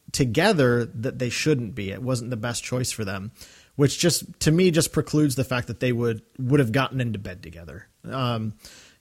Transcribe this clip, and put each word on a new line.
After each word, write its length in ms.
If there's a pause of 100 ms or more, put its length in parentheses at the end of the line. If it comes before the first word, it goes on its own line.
(120)
together 760
that 340
they 100
shouldn't 460
be. 160
It 100
wasn't 280
the 80
best 260
choice 280
for 140
them, 260 (440)
which 240
just, 420
to 100
me, 200
just 200
precludes 440
the 80
fact 240
that 120
they 120
would, 300 (160)
would 220
have 120
gotten 300
into 180
bed 220
together. 460 (220)
Um, 440 (480)